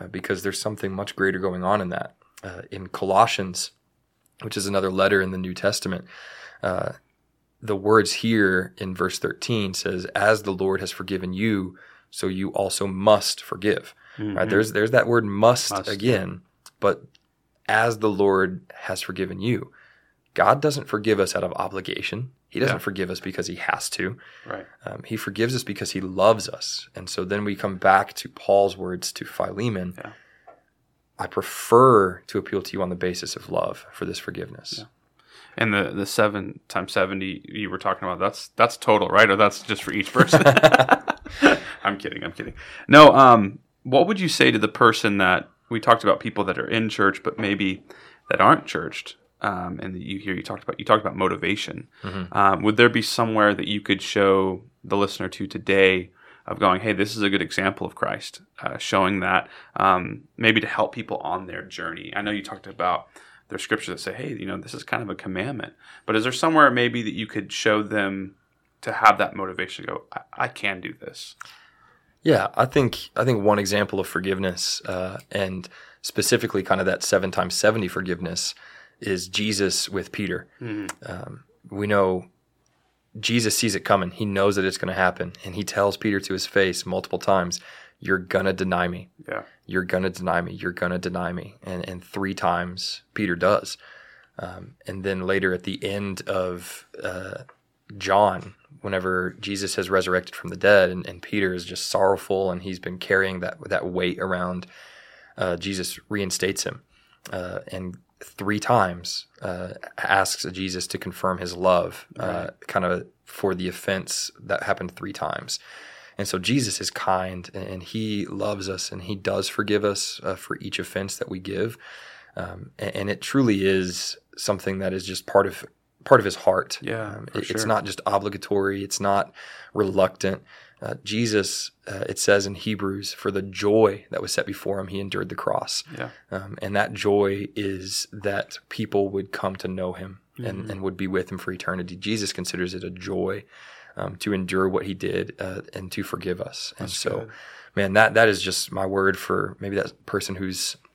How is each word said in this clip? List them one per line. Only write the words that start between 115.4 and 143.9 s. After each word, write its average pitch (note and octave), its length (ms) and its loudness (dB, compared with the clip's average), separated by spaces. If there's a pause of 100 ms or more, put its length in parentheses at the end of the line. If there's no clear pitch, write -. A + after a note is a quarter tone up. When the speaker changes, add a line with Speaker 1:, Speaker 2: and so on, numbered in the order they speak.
Speaker 1:
And G2 80 -4
so F#2 120 -4
Jesus A2 420 -2
is F#2 100 -6
kind F#2 640 -2
and, F#2+ 140 -10
and F#2 140 -10
he G#2+ 440 -4
loves G2+ 420 -6
us F#2 220 -8
and F#2+ 120 -12
he F#2+ 120 -8
does G2 340 -2
forgive G#2 360 0
us, - 400 -2
uh, F#2 120 -4
for - 240 -10
each G2 180 -6
offense G2 400 -6
that - 100 -8
we F#2+ 100 -8
give. G2 380 -6 (600)
Um, F2+ 420 -12
a-, G2+ 180 -6
and G2+ 140 -4
it G2+ 100 -6
truly A2 460 2
is F#2+ 500 -2 (200)
something F#2+ 420 -4
that F#2+ 140 -4
is F#2+ 140 -6
just F#2 200 -10
part G2 200 4
of, - 180 -10 (400)
part B2+ 160 8
of G2+ 40 -2
his G2 120 -2
heart. - 460 0
Speaker 2:
Yeah, G#2+ 340 -6
Speaker 1:
Um, G#2+ 100 -16
Speaker 2:
for - 120 -8
Speaker 1:
it, - 120 -6
it's A2 120 -2
Speaker 2:
sure. A2 60 -2
Speaker 1:
not G#2+ 160 2
just G2+ 220 -8
obligatory. G2 760 0
It's - 180 -6
not G2 320 0 (400)
reluctant. F#2+ 680 0 (400)
Uh, A2+ 120 -8 (100)
Jesus, G#2+ 640 -2 (160)
uh, F#2+ 220 -8
it - 100 -6
says G2+ 280 4
in G2 100 -6
Hebrews, G2 580 -4
"For - 160 -4
the F#2+ 100 -4
joy G2+ 720 4
that - 100 -4
was G2+ 120 -6
set - 120 0
before G2 360 -6
him, G2 80 -8
he G2 120 -8
endured G2 300 -6
the - 60 -10
cross." - 460 -4 (140)
Speaker 2:
Yeah. - 140 -8 (200)
Speaker 1:
Um, G2 300 -10
and G2+ 160 -4
that G#2 160 0
joy G2+ 540 2 (100)
is F#2+ 560 -6
that G2+ 460 -6 (100)
people G2+ 420 -2
would F#2+ 220 -6
come F#2+ 240 -4
to F#2+ 120 -8
know F#2 260 -4
him F#2+ 260 -14 (160)
and, A#2+ 80 -10 (180)
Speaker 2:
Mm-hmm. A2 80 -10
Speaker 1:
and F#2+ 120 -10
would F#2 140 -4
be F#2+ 100 -4
with F#2 260 -2
him F#2+ 60 -8
for F#2 140 -8
eternity. F2+ 440 -8
Jesus G2+ 380 -4
considers F2+ 400 -6
it F2+ 100 -10
a F2+ 60 -8
joy, F#2 540 -6 (520)